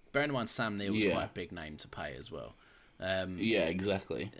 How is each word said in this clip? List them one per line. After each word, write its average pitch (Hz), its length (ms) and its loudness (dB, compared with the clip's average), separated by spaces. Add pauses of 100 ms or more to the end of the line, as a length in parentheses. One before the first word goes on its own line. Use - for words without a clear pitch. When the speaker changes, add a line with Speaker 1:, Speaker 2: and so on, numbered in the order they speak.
(120)
Speaker 1:
Bear 143 120 4
in 147 100 0
mind, 117 160 0
Sam 110 280 0
Neill's 101 240 2
Speaker 2:
Yeah. 101 120 6
Speaker 1:
quite 98 120 2
a - 80 -6
big 87 200 -8
name 78 240 -8
to - 100 -12
pay 76 320 -8
as 69 100 -12
well. 58 260 -10 (440)
Um, 92 400 0
Speaker 2:
Yeah, 107 280 4
exactly. 95 640 0 (100)